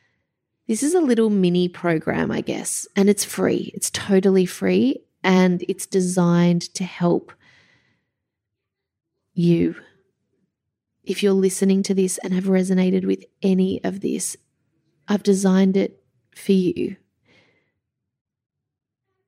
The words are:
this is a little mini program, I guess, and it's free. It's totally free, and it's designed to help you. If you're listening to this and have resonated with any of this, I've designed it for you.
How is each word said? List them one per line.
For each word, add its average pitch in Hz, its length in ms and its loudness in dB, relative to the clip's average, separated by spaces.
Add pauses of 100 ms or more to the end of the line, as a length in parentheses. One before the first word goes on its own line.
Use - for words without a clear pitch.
(680)
this 220 160 -4
is 302 120 0
a 359 60 2
little 226 280 2
mini 180 400 2
program, 160 640 -2
I - 100 -4
guess, - 560 -8
and 202 140 4
it's 202 160 0
free. - 480 -2
It's - 160 -8
totally 190 560 2
free, 196 560 -2 (200)
and 185 460 2
it's - 160 -8
designed 175 800 2 (120)
to 190 100 -8
help 175 480 -2 (2000)
you. 170 400 2 (1300)
If - 200 -6
you're 196 100 2
listening 190 520 2
to 196 100 -2
this 185 240 0
and 185 160 -8
have 185 100 -2
resonated 185 600 0
with 190 180 -2 (180)
any 190 400 0
of 196 180 -6
this, - 360 -6 (720)
I've 202 140 -2
designed 190 540 2
it - 260 -2 (320)
for - 180 -2
you. 190 440 0 (2250)